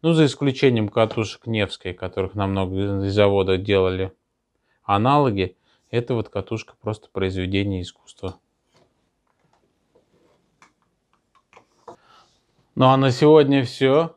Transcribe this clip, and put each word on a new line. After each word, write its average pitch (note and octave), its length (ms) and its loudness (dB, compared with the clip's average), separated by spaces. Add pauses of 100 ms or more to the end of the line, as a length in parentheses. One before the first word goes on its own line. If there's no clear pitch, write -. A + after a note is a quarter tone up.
Ну, E3 120 2
за D#3+ 120 6
исключением B2+ 640 0
катушек - 580 -2
Невской, F#2+ 460 -4
которых F#2 420 -8
намного G2 720 -4
из G2 80 -4
завода G2 440 2
делали F#2+ 560 -2 (720)
аналоги. G#2+ 720 0 (320)
Эта A#2+ 240 -4
вот A2 160 -6
катушка - 520 -10
просто - 300 -10
произведение F#2+ 720 -4
искусства. - 580 -16 (4000)
Ну B2+ 100 2
а C3 120 4
на C3+ 140 2
сегодня C#3 520 4
все. C3+ 540 0